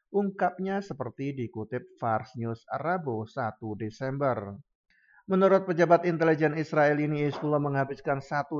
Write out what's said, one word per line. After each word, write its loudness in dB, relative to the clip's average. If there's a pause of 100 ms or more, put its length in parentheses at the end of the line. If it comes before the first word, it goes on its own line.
ungkapnya -2
seperti -8
dikutip -8
Fars -2
News -6 (160)
Rabu, -4
satu -8
Desember. -4 (720)
Menurut 4
pejabat 6
intelijen 2
Israel 2
ini, 0
Hizbullah 0
menghabiskan -2
satu -4